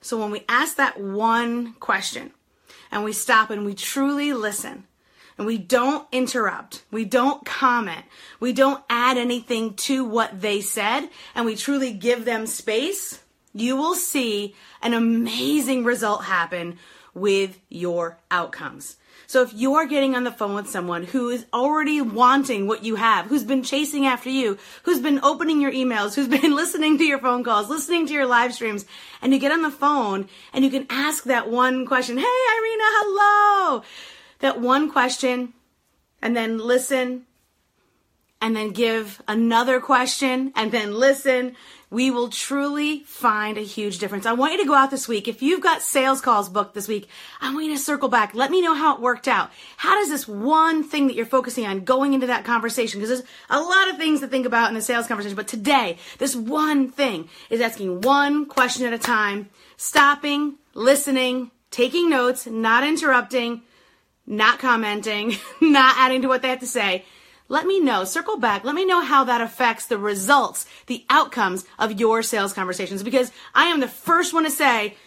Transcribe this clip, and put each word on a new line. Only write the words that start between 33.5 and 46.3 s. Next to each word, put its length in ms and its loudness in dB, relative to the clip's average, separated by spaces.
That 200 0
one 280 2
question, 640 0
and 140 0
then 220 -2
listen, 680 0
and 140 -2
then 160 -4
give 560 -2
another 540 2
question, 760 0
and 160 -2
then 240 -2
listen, 640 2
we 220 0
will 160 0
truly 720 -4
find 580 -2
a 40 -6
huge 360 -6
difference. 280 -6
I 80 0
want 180 0
you 60 -4
to 100 2
go 60 4
out 180 4
this 160 -6
week. 180 -4
If 160 -8
you've 180 2
got 220 0
sales 380 0
calls 280 2